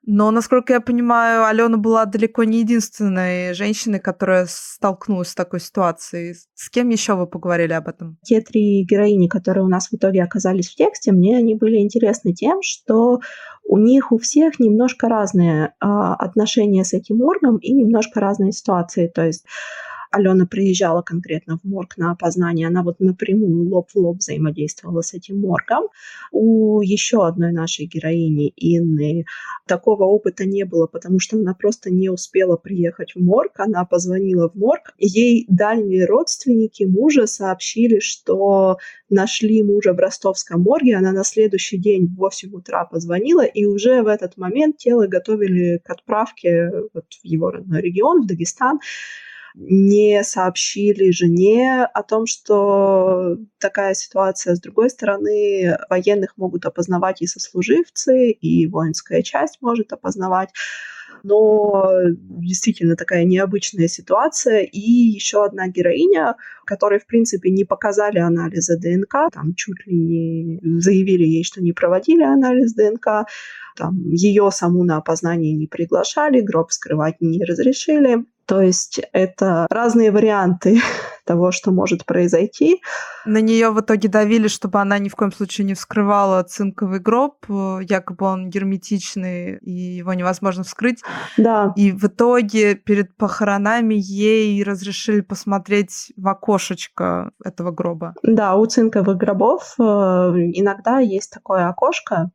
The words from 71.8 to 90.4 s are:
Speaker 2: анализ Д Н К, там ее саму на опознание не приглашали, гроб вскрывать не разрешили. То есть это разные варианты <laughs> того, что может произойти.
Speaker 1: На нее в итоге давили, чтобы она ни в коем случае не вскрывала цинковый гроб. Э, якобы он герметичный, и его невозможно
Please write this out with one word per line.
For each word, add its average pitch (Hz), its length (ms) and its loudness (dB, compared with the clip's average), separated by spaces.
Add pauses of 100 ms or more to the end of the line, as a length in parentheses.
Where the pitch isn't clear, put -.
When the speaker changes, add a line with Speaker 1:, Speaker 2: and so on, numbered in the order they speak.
Speaker 2:
анализ 254 520 2
Д 214 140 2
Н 226 80 -4
К, 214 280 -2 (520)
там 175 180 -6 (160)
ее 196 400 4
саму 180 340 0
на 165 120 0
опознание 165 600 -2
не 156 100 -4
приглашали, 247 720 0
гроб 190 280 -2
вскрывать 156 520 -4
не 170 240 0
разрешили. 254 800 0 (220)
То 196 140 2
есть - 400 0 (120)
это 185 560 0
разные 226 420 2
варианты 202 720 2 (220)
<laughs> - 220 -18
того, 175 260 0
что - 200 -2
может 185 340 0
произойти. 180 760 2 (440)
Speaker 1:
На 220 160 2
нее 226 320 2
в 214 80 0
итоге 214 280 0
давили, 214 380 2
чтобы 202 340 -2
она 202 180 0
ни 202 100 -4
в - 60 -14
коем 202 160 -2
случае 196 360 -6
не 196 80 -2
вскрывала 202 680 0
цинковый 190 560 -6
гроб. 233 360 0 (140)
Э, 190 380 -6
якобы 190 380 -4
он 185 240 -4
герметичный, 190 1120 -6
и - 120 -14 (280)
его 180 160 -6
невозможно 185 480 -4